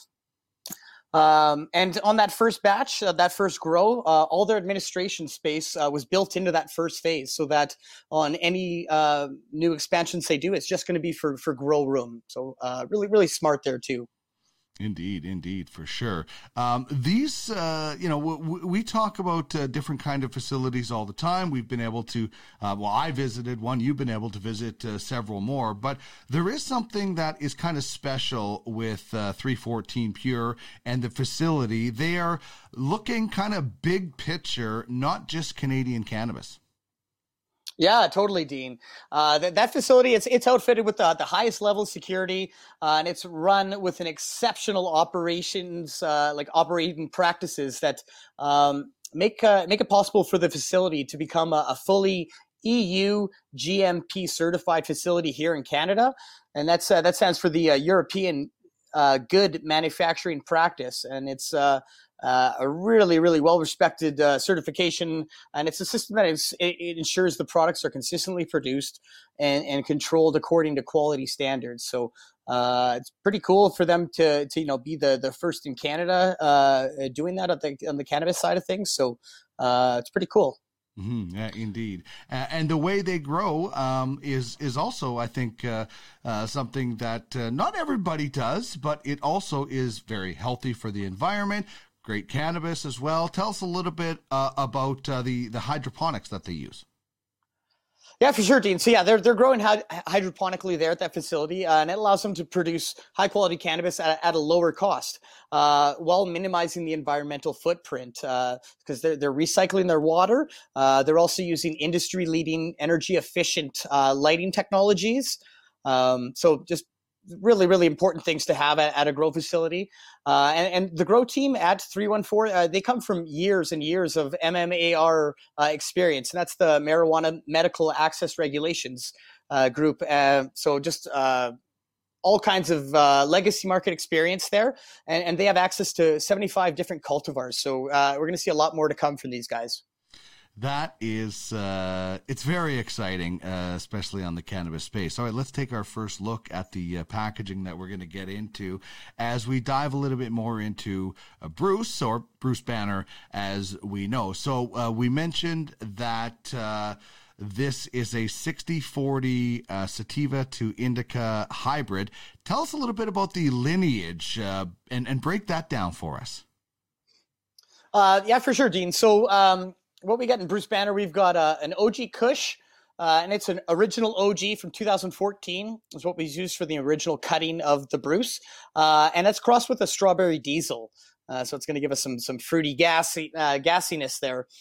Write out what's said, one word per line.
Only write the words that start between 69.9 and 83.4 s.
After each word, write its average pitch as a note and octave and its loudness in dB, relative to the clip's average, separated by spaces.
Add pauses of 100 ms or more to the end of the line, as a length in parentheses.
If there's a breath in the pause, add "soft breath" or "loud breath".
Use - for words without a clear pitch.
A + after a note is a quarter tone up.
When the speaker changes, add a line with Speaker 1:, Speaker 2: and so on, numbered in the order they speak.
Speaker 1:
according D#3 2
to C3+ 0
quality D3 -2
standards. A#2+ -4
So, B2 -6 (340 soft breath)
uh, B2 2
it's - -16 (100)
pretty G#3+ 0
cool G3 6
for F3+ 0
them F3 2
to, D3 2
to, D#3+ -6
you D#3+ -2
know, C#3 -2
be D3+ -8
the, C#3 2
the B2+ -4
first - -6
in C3 -8
Canada, F3 0
uh, C#3 6 (260)
doing E3+ -4
that F#3 0
on D#3 -2
the, C#3+ -4 (100)
on C#3+ -4
the C#3+ -6
cannabis E3 -2
side F3 0
of F#3 -2
things. F#3+ -4
So, B2 -2 (400 loud breath)
uh, B2 2
it's A#2+ -8
pretty F3+ -2
cool. D#3 2 (400)
Speaker 2:
Mm-hmm. G2+ -6
Yeah, G#2+ -6
indeed. G#2 -8 (280 loud breath)
Uh, C3 -6
and D#3 -2
the D#3+ 2
way F#3+ 0
they F3+ -2
grow, E3 -2